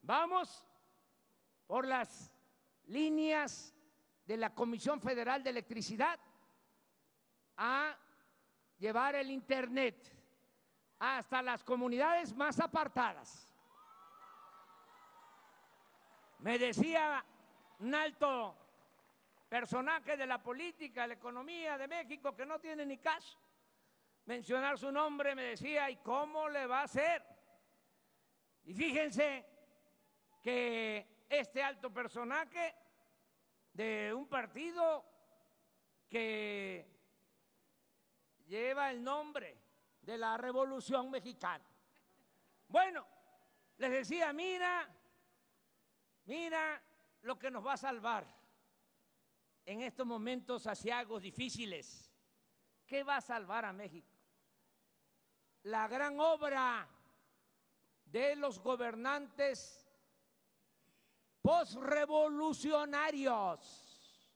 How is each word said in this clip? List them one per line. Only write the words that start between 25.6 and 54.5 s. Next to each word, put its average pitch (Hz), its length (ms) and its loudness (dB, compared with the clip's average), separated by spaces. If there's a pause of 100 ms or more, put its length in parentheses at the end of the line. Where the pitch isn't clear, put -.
"¿Y 254 80 -6
cómo 302 520 -2
le 285 160 -2
va 254 160 2
a - 20 2
hacer?". 302 400 2 (1400)
Y 165 80 -12
fíjense 277 720 0 (960)
que 226 880 -2
este 269 340 0
alto 254 300 -4
personaje 247 800 -2 (1000)
de 214 400 -2
un 269 140 -6
partido 311 800 0 (1040)
que 208 800 -4 (1600)
lleva 254 460 0
el 240 120 -6
nombre 269 540 -4 (440)
de 214 160 -8
la 226 200 0
Revolución 262 720 0
Mexicana. 208 560 -6 (1040)
Bueno, 339 400 4 (720)
les 254 120 0
decía, 285 440 2
"Mira, 359 540 0 (1400)
mira 311 580 -4 (380)
lo 240 180 -6
que 262 100 -6
nos 233 160 -8
va 269 80 2
a 269 40 0
salvar 233 500 -2 (1400)
en 208 160 -8
estos 254 240 -6
momentos 240 600 -4
aciagos, 220 540 -4
difíciles". 196 880 -8 (760)
¿Qué 277 180 -2
va 277 140 0
a 240 40 -2
salvar 220 440 -4
a 196 60 -6
México? 185 380 -14 (1500)